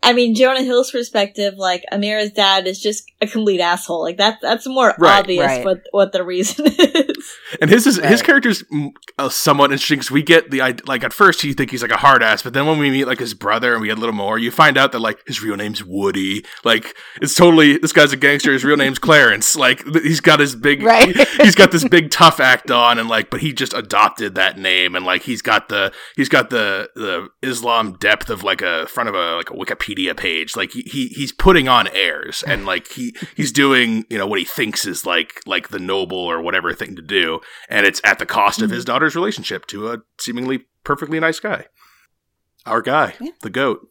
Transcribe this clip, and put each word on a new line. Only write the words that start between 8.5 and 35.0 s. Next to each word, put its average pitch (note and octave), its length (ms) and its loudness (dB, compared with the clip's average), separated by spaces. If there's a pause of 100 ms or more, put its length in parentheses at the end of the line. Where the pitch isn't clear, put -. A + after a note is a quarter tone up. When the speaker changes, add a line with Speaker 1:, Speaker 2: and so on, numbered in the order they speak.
Speaker 2:
mm, D3 200 -4 (260)
uh, C3+ 120 -4
somewhat C#3+ 420 2
interesting C#3 260 -2
'cause B2 140 -8
we C#3+ 100 2
get D#3+ 300 4
the C3+ 100 -2
id-, B2+ 260 -4
like, C3 160 -4
at B2+ 80 -6
first F#3+ 320 4
you C#3+ 120 -4
think C3 160 -4
he's, B2 100 -6
like, A#2 100 -6
a A2+ 60 2
hard C3+ 240 6
ass, A2 220 2
but B2 100 -10
then C3+ 140 0
when D#3 100 2
we C#3+ 140 0
meet, C3+ 140 0
like, B2 120 -4
his B2 160 -8
brother A2 400 -2
and A2+ 80 -2
we G#2+ 60 -4
get G#2+ 100 -2
a - 20 -10
little A2+ 140 -4
more, G#2 240 -4
you A#2 140 -4
find D3+ 260 4
out C3+ 140 2
that, A#2+ 80 -6
like, A2 260 -6
his A2 160 -10
real G#2+ 140 -4
name's G#2 280 -8
Woody. G2 600 -4 (180)
Like, A2+ 320 0 (240)
it's C#3+ 140 -4
totally, D#3+ 460 6
this D#3+ 140 -4
guy's D3 200 4
a C3+ 40 -6
gangster. C#3+ 360 2
His B2+ 100 -2
real C#3+ 140 2
name's C3+ 220 -2
Clarence. B2 560 4
Like, B2+ 360 0
th-, D#3 120 0
he's D#3 180 0
got D3+ 180 4
his C#3 160 2
big, C#3 280 0
Speaker 3:
Right. A3+ 320 4 (140)
Speaker 2:
<laughs> - 120 -10
he's G#3+ 140 4
got F#3+ 160 8
this E3 120 0
big E3 280 2
tough - 280 4
act B2+ 300 2
on, A#2+ 300 4
and, A2+ 100 -6
like, A2 220 -2
but A#2+ 100 -8
he D3+ 120 -6
just B2 200 -6
adopted G#2 640 0
that F#2+ 240 0
name, F#2 360 0
and, F2+ 80 -4
like, F#2 200 -2
he's A2+ 180 -8
got A2 280 0
the, G2 220 -2 (240)
he's C3 140 -2
got C3 220 2
the, G#2 440 -4
the F#2+ 340 -8 (120)
Islam A#2 580 -2
depth G#2 300 -2
of, - 140 -8
like, F#3+ 180 -2
a E2+ 240 -4
front A#2 240 -6
of G2 60 -6
a, E2+ 220 -2
like, E2+ 120 -8
a - 60 -16
Wikipedia F#2+ 400 -8 (220)
page. D#2+ 400 -6
Like, F#2+ 160 -6
he, - 80 -12
he, C3 260 -8
he's C#3 240 -10
putting E3+ 380 4
on A#2 180 4
airs, D#2+ 580 -4
and, G2 200 -4
like, F2+ 240 -6
he, B2 260 -12 (220)
he's C#3 160 -6
doing, B2 560 2
you A2+ 80 -6
know, G2 100 -4
what G2+ 120 -4
he F2 60 -6
thinks - 400 -6
is, F#2 200 -10